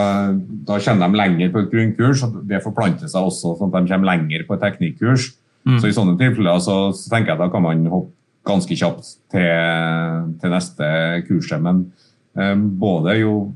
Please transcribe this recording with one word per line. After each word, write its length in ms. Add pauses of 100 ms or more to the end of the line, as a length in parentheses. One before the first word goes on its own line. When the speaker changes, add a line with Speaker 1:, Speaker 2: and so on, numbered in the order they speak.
(640)
Speaker 1:
da 160
kommer 300
de 80
lenger 340
på 80
et 100
grunnkurs, 540
og 140 (100)
det 140
forplanter 460
seg 140
også 360
sånn 160
at 100
de 80
kommer 160
lenger 380
på 100
et 60
teknikkurs. 720 (320)
Speaker 2:
Mm. 140
Speaker 1:
Så 80
i 40
sånne 240
tilfeller 440
så, 180 (160)
så 160
tenker 220
jeg 40
at 80
da 60
kan 120
man 240
hoppe 260 (340)
ganske 280
kjapt 300 (240)
til, 1000 (100)
til 100
neste 360 (400)
kurset, 340
men, 220 (540)
eh, 200
både 640
jo 140 (220)